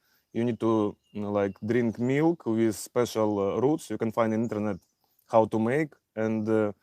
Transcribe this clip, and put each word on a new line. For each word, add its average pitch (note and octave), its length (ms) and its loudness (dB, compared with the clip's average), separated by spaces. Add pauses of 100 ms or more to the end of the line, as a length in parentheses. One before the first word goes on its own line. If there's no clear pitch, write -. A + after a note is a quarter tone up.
(340)
You A2+ 100 -2
need A#2+ 160 -2
to, A2 360 0 (200)
mm, G#2 160 -6
like, G2+ 340 0
drink A2+ 340 0
milk C#3+ 460 0
with A2+ 300 2
special, A2 640 -2
uh, G2 220 0
roots. D3 280 0
You G#2+ 80 -6
can A2+ 140 -2
find A2 220 0
in A2 100 0
internet G#2+ 340 -4 (500)
how A2+ 180 6
to A2 140 -2
make. C3+ 340 0 (220)
And, A2 340 -2
uh A2 220 2 (100)